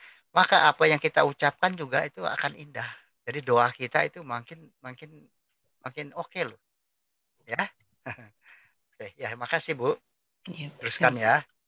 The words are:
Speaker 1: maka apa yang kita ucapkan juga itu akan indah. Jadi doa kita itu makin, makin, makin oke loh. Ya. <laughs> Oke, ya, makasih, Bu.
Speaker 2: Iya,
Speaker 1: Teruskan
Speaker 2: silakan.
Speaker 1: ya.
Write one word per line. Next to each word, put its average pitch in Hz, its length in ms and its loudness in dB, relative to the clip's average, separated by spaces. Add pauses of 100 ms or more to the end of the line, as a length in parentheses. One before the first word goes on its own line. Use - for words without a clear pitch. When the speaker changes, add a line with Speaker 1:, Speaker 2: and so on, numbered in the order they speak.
(300)
Speaker 1:
maka 175 360 6
apa 156 200 4
yang 156 120 4
kita 147 240 2
ucapkan 147 520 0
juga 143 280 -4
itu 151 200 -8
akan 147 320 -4
indah. 135 320 -12 (360)
Jadi 117 160 -8
doa 120 320 4
kita - 320 -2
itu 151 160 -6
makin, 151 480 -12 (160)
makin, 151 320 -18 (640)
makin 143 400 -12
oke 175 240 -8
loh. 123 160 -8 (880)
Ya. 143 240 -4 (320)
<laughs> 110 320 -14 (580)
Oke, 104 220 -16
ya, 110 240 -10
makasih, 147 400 -4
Bu. 127 160 0 (560)
Speaker 2:
Iya, 147 240 -12
Speaker 1:
Teruskan 123 400 0
Speaker 2:
silakan. 117 80 -4
Speaker 1:
ya. 110 120 6 (340)